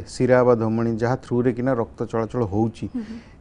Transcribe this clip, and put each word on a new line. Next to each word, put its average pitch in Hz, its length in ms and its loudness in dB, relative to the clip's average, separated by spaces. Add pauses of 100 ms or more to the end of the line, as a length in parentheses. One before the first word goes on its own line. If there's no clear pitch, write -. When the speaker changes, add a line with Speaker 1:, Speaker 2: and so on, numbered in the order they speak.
Speaker 1:
ଶିରା 127 360 4
ବା 123 120 6
ଧମନୀ, 113 420 0
ଯାହା 120 180 0
ଥ୍ରୁରେ 123 380 0
କିନା 123 200 -2
ରକ୍ତ 117 320 -4
ଚଳାଚଳ 113 400 -2
ହଉଛି, 107 420 -2
Speaker 2:
ହୁଁ, 240 140 -8
ହୁଁ। 220 160 -12 (240)